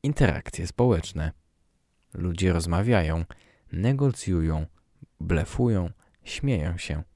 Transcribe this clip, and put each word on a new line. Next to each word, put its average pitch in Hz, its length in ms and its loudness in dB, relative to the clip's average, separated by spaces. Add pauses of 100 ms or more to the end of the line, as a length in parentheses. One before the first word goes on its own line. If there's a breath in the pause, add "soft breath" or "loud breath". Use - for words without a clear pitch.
interakcje 92 640 0
społeczne. 87 640 0 (800)
Ludzie 90 400 0
rozmawiają, 85 720 2 (460 loud breath)
negocjują, 90 920 0 (540)
blefują, 90 720 0 (340 soft breath)
śmieją 87 540 -2
się. 78 260 -6 (120)